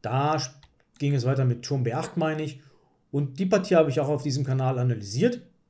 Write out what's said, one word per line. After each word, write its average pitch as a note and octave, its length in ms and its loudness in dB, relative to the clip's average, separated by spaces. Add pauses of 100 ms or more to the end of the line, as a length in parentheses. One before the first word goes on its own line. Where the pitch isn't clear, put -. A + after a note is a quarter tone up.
Da C#3 380 0
sp-, - 200 -10 (400)
ging C#3+ 140 0
es B2 120 0
weiter C3 200 2
mit A#2+ 180 0
Turm C3+ 200 -2
B A#2 100 -2
acht, D#3 240 -6
meine D#3 260 -2
ich. - 180 -10 (500)
Und C#3+ 280 -4
die F#3+ 60 0
Partie F#3 300 4
habe D#3 140 6
ich C3 100 -2
auch C#3 100 -2
auf D3 140 0
diesem C#3 200 -2
Kanal C3 340 0
analysiert. B2 640 0 (280)